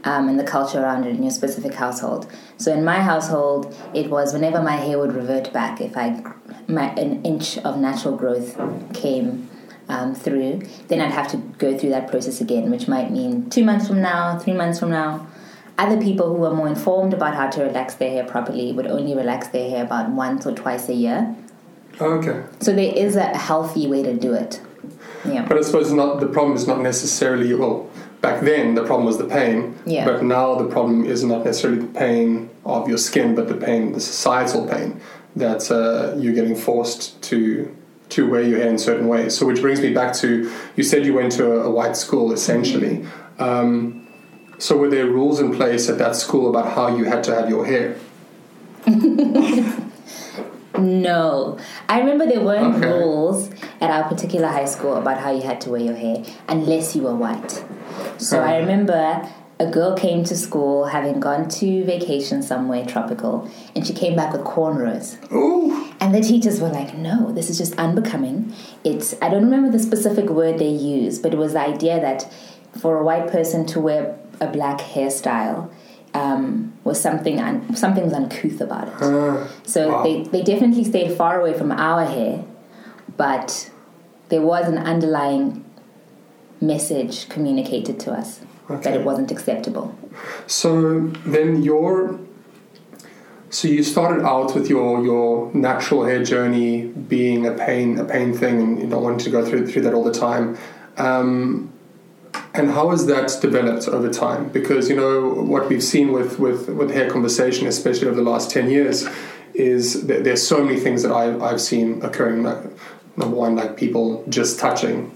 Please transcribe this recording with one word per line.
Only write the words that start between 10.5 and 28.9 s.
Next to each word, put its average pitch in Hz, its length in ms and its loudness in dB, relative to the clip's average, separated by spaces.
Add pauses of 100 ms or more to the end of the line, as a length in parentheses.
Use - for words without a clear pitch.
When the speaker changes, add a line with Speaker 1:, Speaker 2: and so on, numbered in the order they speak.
Speaker 1:
then 165 100 2
I'd 143 120 0
have 143 180 -4
to - 80 -6
go 135 400 -2
through 143 140 0
that 131 180 -2
process 127 320 -4
again, 113 280 0
which 120 200 -2
might 233 200 0
mean 240 400 -2
two 240 140 4
months 202 240 4
from 196 140 2
now, 175 360 0
three 185 160 -2
months 170 260 0
from 170 100 -2
now. 160 380 -2 (500)
Other 208 240 2
people 190 340 2
who 170 80 2
are 160 100 2
more 156 140 0
informed 190 460 2
about 151 220 0
how 139 160 0
to 147 120 -2
relax 131 320 -4
their 131 140 -2
hair 127 160 -2
properly 120 480 -4
would 123 140 -4
only 143 280 -2
relax 123 320 -2
their 127 220 -4
hair 123 160 -2
about 117 240 -2
once 131 360 -2
or 139 60 -2
twice 123 380 -6
a 127 40 0
year. 123 400 0 (680)
Speaker 2:
Okay. 160 420 0 (160)
Speaker 1:
So 202 140 2
there 190 200 2
is 196 220 2
a 170 220 0
healthy 160 500 -2
way 139 160 0
to 127 100 -2
do 120 200 0
it. 113 260 -4 (640)
Yeah. 123 240 -2
Speaker 2:
But 151 100 4
I 151 40 4
suppose 147 320 2
not, 143 260 2
the 143 80 0
problem 143 300 2
is 120 100 -2
not 127 140 0
necessarily, 127 720 0
well, 120 360 0 (300)
back - 220 0
then 127 340 4
the 117 80 2
problem 120 220 2